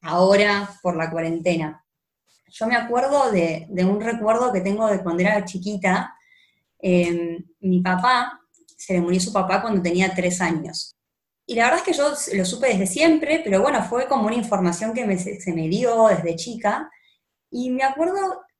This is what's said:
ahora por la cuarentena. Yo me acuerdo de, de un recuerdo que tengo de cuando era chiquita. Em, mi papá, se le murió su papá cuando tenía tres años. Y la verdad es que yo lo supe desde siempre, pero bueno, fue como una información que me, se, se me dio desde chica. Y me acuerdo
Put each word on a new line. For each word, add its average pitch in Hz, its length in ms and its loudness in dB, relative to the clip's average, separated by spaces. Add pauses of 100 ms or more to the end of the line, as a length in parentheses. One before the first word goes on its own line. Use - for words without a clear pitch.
ahora 202 680 2 (120)
por 175 140 -2
la 165 140 -4
cuarentena. 165 720 -2 (640)
Yo - 180 -6
me 240 100 0
acuerdo 254 540 0
de, 165 380 0
de 185 160 0
un 202 160 2
recuerdo 226 500 0
que 190 120 -2
tengo 208 240 0
de 196 160 0
cuando 175 200 -2
era 202 220 2
chiquita. 190 720 -2 (640)
Em, 175 680 0 (160)
mi 185 220 2
papá, 240 580 0 (380)
se - 160 -4
le 175 80 2
murió 180 180 2
su - 140 -4
papá 190 260 0
cuando 202 220 0
tenía 180 320 0
tres 180 260 -2
años. 165 560 -4 (500)
Y 240 100 -6
la 226 80 2
verdad 330 160 2
es - 40 -8
que 370 140 -2
yo 294 140 2 (240)
lo 190 80 2
supe 180 240 -2
desde 196 180 0
siempre, 311 580 2
pero 196 160 2
bueno, 254 220 2
fue 254 240 -2
como 247 200 0
una 226 100 0
información 202 580 -2
que 247 100 -4
me, 190 140 0
se, 196 220 -8
se 180 120 -6
me 160 160 -2
dio 226 380 4
desde 170 300 2
chica. 233 520 -4 (640)
Y 247 200 -4
me 254 120 -2
acuerdo 349 640 -2 (140)